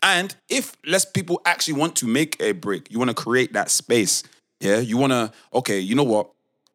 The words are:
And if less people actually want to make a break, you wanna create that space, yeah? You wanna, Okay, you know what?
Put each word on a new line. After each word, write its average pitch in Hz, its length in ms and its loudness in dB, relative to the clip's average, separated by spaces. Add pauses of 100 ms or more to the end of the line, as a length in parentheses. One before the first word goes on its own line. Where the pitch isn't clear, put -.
And 185 320 2 (140)
if - 260 -4 (100)
less 180 200 2
people 175 400 -4
actually 165 340 0
want 165 180 0
to 123 100 -2
make 147 340 0
a 107 120 0
break, 90 380 -8
you 110 80 -4
wanna 123 160 0
create 123 380 0
that 101 180 0
space, - 500 0 (380)
yeah? 98 200 2
You 117 180 -2
wanna, 123 340 0 (220)
Okay, 110 260 0
you 95 160 -2
know 143 80 4
what? 107 260 0 (460)